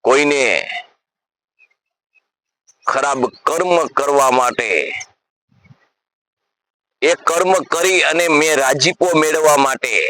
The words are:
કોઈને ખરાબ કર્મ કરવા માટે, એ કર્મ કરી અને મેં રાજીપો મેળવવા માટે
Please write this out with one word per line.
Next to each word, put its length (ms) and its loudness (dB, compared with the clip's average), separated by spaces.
કોઈને 400 2
ખરાબ 340 -4
કર્મ 280 -2
કરવા 440 0
માટે, 380 -2
એ 100 2
કર્મ 280 0
કરી 400 0
અને 240 0
મેં 280 2
રાજીપો 580 0
મેળવવા 420 2
માટે 380 0